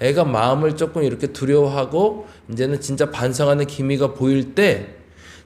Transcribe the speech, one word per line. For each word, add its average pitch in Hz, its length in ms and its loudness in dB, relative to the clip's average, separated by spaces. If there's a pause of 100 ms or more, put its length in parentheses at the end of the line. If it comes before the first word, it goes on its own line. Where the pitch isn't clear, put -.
애가 143 240 2
마음을 135 500 2
조금 160 280 -2
이렇게 131 240 -2
두려워하고 143 1000 0 (240)
이제는 135 300 -2
진짜 135 280 -2
반성하는 143 580 0
기미가 139 460 -2
보일 135 420 0
때 147 400 0 (500)